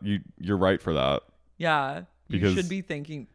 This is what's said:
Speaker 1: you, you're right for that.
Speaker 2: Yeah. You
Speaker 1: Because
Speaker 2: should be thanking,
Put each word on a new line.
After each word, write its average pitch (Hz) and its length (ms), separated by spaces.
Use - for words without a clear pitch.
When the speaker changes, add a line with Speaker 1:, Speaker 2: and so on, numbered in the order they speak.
Speaker 1:
you, 101 200
you're 98 180
right 92 240
for 85 120
that. 69 280
Speaker 2:
Yeah. 151 460
You 190 100
Speaker 1:
Because 190 160
Speaker 2:
should 185 140
be 190 120
thanking, 151 540